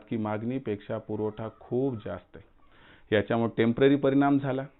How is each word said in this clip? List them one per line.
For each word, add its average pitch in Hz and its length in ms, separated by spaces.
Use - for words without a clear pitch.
की 120 60
मागणीपेक्षा 110 800
पुरवठा 107 500
खूप 127 340
जास्त 92 420
आहे. 82 80
याच्यामुळे 113 400
टेम्पररी 123 400
परिणाम 139 420
झाला. 135 240